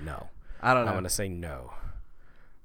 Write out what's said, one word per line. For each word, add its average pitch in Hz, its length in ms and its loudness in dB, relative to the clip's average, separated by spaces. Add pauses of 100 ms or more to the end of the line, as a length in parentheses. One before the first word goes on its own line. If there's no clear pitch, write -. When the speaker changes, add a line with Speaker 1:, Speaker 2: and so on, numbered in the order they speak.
Speaker 1:
no. 156 240 -6 (340)
Speaker 2:
I 127 120 8
don't 123 120 8
know. 104 60 4
Speaker 1:
I'm 95 60 4
gonna 90 120 0
say 98 200 2
no. 78 440 -4 (920)